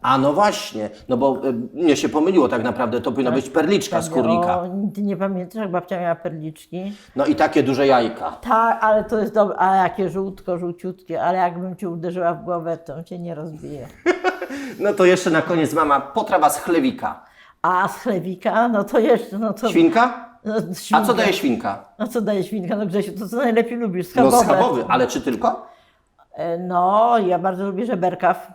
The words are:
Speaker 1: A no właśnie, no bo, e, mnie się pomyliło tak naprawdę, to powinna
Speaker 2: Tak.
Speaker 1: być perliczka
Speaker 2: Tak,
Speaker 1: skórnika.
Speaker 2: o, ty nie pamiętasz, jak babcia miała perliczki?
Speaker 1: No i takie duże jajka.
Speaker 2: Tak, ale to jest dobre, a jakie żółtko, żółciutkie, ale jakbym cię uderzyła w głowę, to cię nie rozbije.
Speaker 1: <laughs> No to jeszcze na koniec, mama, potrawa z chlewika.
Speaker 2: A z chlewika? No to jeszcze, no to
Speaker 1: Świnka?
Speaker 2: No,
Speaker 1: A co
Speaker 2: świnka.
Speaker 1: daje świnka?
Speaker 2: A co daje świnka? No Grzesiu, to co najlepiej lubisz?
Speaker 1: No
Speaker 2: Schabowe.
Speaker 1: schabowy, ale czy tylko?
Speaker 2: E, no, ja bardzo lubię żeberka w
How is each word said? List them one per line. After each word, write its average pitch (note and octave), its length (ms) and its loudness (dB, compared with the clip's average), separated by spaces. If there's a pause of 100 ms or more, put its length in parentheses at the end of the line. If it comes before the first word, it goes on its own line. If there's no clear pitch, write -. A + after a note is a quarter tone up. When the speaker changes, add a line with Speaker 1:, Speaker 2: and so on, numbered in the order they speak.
Speaker 1:
A C3 160 2
no C#3 140 2
właśnie, C#3+ 580 0 (180)
no B2+ 80 0
bo, C3 320 0
e, C3 40 0 (220)
mnie D3 220 4
się D#3 120 -2
pomyliło D#3 400 4
tak A#2+ 140 0
naprawdę, A#2 380 -2
to C#3 120 -4
powinna B2 180 0
Speaker 2:
Tak. C3 100 2
Speaker 1:
być - 100 -8
perliczka E3+ 460 0
Speaker 2:
Tak, E3 80 0
Speaker 1:
skórnika. E3+ 560 0
Speaker 2:
o, F3+ 80 -8 (260)
ty G3+ 80 -6
nie G3+ 140 -2
pamiętasz, F3+ 380 -6
jak G#3+ 160 -6
babcia F3 300 -4
miała E3+ 140 0
perliczki? E3 760 -10 (240)
Speaker 1:
No C#3 100 2
i D3 80 2
takie D#3 280 2
duże C3 240 2
jajka. A#2+ 440 2 (100)
Speaker 2:
Tak, D#4+ 440 2
ale G#3+ 200 2
to A3 140 -2
jest G3+ 160 -2
dobre, G3+ 240 2
a F#3+ 180 4
jakie F#3 340 0
żółtko, F#3+ 480 -6
żółciutkie, F3 640 -8
ale F3 160 0
jakbym F3+ 380 -2
cię G3 120 -8
uderzyła F3 460 -4
w D#3 100 -14
głowę, E3+ 340 -6
to E3 240 -14
cię F3 160 -14
nie F3 160 -10
rozbije. D3+ 540 -12 (160)
Speaker 1:
<laughs> F4+ 180 -2 (580)
No G3+ 120 2
to F#3 120 4
jeszcze F3+ 260 4
na D#3+ 120 2
koniec, D#3+ 320 0
mama, D#3+ 260 2
potrawa C#4+ 500 2
z F#4 80 -4
chlewika. - 680 -2 (380)
Speaker 2:
A F#3 260 2
z - 100 -8
chlewika? F#3+ 720 -2
No G#3 160 0
to B3 140 0
jeszcze, A3+ 400 2
no A3 140 -2
to A3+ 180 -4
Speaker 1:
Świnka? A3+ 580 4 (160)
Speaker 2:
No, G#3+ 100 -6
Speaker 1:
A A3 60 0
co F3 140 -6
Speaker 2:
świnka. - 400 2
Speaker 1:
daje G#3 180 2
świnka? G#2+ 520 -2 (140)
Speaker 2:
A G#3+ 80 -4
co A#3 140 -2
daje G3+ 240 0
świnka? G3+ 320 -4
No G#3 100 -2
Grzesiu, F#3+ 320 -2
to G#3 100 -10
co A3 80 -6
najlepiej A#3 400 0
lubisz? F3+ 380 -4
Speaker 1:
No B3+ 160 6
Speaker 2:
Schabowe. A#3+ 140 8
Speaker 1:
schabowy, A#3+ 440 2
ale B3+ 180 2
czy - 140 -4
tylko? - 460 -2 (640)
Speaker 2:
E, E3 260 -4
no, F#3 600 2
ja F3+ 200 2
bardzo F#3 280 -2
lubię G3 200 -4
żeberka F3+ 480 0
w - 200 -14